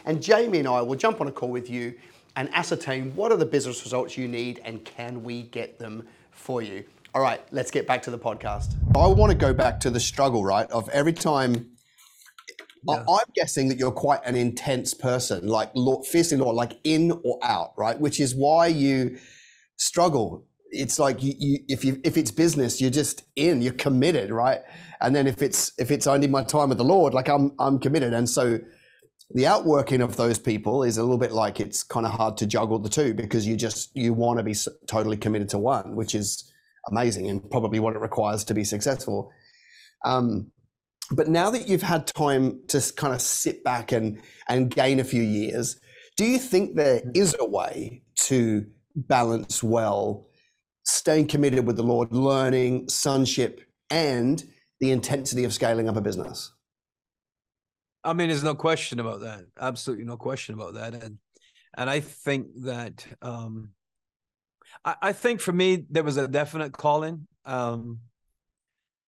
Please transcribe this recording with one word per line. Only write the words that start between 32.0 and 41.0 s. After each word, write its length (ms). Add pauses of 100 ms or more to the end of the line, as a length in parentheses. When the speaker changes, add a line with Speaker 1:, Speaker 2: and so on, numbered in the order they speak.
Speaker 1:
hard 280
to 80
juggle 340
the 100
two 240
because 320
you 120
just, 380
you 180
wanna 300
be 80
s-, 160 (200)
totally 300
committed 320
to 100
one, 360
which 200
is 360 (380)
amazing 400
and 220
probably 280
what 160
it 40
requires 460
to 80
be 100
successful. 680 (720)
Um, 480 (600)